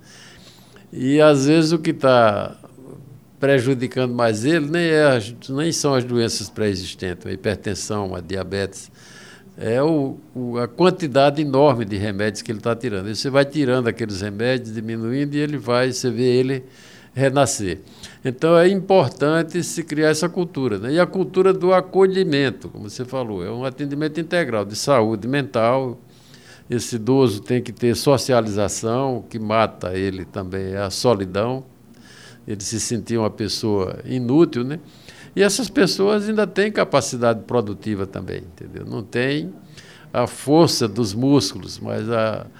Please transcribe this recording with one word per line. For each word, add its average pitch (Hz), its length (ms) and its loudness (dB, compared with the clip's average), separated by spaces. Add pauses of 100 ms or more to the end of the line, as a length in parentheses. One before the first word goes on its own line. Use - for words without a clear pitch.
(920)
E, 139 300 2
às 147 240 6
vezes, 160 260 4
o 170 80 2
que 160 140 -2
tá 117 640 4 (840)
prejudicando 127 760 2
mais 117 320 2
ele 151 240 2
nem 170 160 0
é 156 180 4 (140)
as, 113 180 -6 (140)
nem 147 240 -2
são 143 200 0
as 120 120 2
doenças 117 440 0
pré-existentes, 95 800 -4
a 95 40 -8
hipertensão, 98 840 -4
a 90 60 -10
diabetes, 95 680 -6 (680)
é 113 260 0
o, 151 320 0 (180)
o, 120 240 -6
a 120 80 -2
quantidade 147 760 2
enorme 135 420 4
de 101 140 -6
remédios 104 440 -2
que - 100 -8
ele 104 100 -8
tá 117 120 0
tirando. 107 360 -6
E 107 60 -6
você 139 140 -4
vai 139 140 4
tirando 131 460 0
aqueles 104 320 -4
remédios, 113 520 -4
diminuindo, 113 600 -4
e 147 40 -2
ele 151 180 -2
vai, 123 340 0
você 127 180 -4
vê 117 140 -2
ele 127 400 2 (500)
renascer. 127 680 0 (420)
Então, 160 340 2
é 175 120 8
importante 165 920 2
se 156 220 -6
criar 151 240 0
essa 156 220 0
cultura, 139 500 -2
né? 123 140 -4
E 165 60 2
a 175 60 4
cultura 185 480 2
do 180 200 2
acolhimento, 180 960 2
como 104 200 -14
você 123 140 -8
falou, 120 400 -6
é 101 80 -6
um 123 140 -6
atendimento 147 560 -6
integral 147 420 -2
de 104 140 -10
saúde 110 500 2
mental. 127 720 0 (720)
Esse 120 260 -4
idoso 117 460 2
tem 123 200 -2
que 120 120 -8
ter 120 220 0
socialização, 117 1200 0
o 101 60 -10
que - 140 -12
mata 107 560 0
ele 95 300 -2
também 95 480 -8
é 98 60 -6
a 101 120 -4
solidão, 110 760 0 (840)
ele 107 160 -8
se 110 160 -4
sentir 113 380 -4
uma 107 120 0
pessoa 98 760 -2
inútil, 127 600 2
né? 143 160 -6 (560)
E 185 60 2
essas 202 280 0
pessoas 202 580 2
ainda 214 180 0
têm 202 260 -2
capacidade 127 720 0
produtiva 104 640 -4
também, 95 340 -8
entendeu? 92 460 -14
Não 117 160 -8
tem 143 520 -4 (580)
a 120 160 0
força 147 600 4
dos 104 260 -2
músculos, 127 680 0
mas 110 300 -6
a, 110 360 -2 (140)